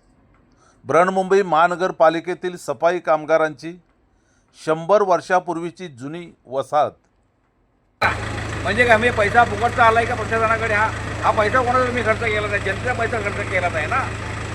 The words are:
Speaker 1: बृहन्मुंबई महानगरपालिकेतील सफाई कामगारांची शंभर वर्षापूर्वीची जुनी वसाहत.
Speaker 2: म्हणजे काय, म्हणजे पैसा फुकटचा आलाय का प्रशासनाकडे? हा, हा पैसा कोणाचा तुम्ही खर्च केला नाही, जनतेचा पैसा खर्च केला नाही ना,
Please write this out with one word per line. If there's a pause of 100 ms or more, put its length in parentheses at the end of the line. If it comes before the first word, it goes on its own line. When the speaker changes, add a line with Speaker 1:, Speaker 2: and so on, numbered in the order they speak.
(840)
Speaker 1:
बृहन्मुंबई
महानगरपालिकेतील
सफाई
कामगारांची (840)
शंभर
वर्षापूर्वीची
जुनी (200)
वसाहत. (1700)
Speaker 2:
म्हणजे
काय,
म्हणजे
पैसा
फुकटचा
आलाय
का
प्रशासनाकडे?
हा, (340)
हा
पैसा
कोणाचा
तुम्ही
खर्च
केला
नाही,
जनतेचा
पैसा
खर्च
केला
नाही
ना, (560)